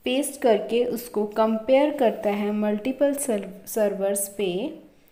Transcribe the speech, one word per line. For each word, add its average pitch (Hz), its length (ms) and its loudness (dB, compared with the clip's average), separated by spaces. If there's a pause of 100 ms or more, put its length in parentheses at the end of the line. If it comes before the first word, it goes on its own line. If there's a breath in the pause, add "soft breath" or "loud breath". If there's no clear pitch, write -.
paste 262 380 -2
करके 233 420 4
उसको 214 420 -4
compare 240 720 2
करता 214 340 2
है 208 220 -2
multiple 214 640 0
सर्व-, 202 520 -6
servers 196 640 -2
पे, 196 500 -4 (340 soft breath)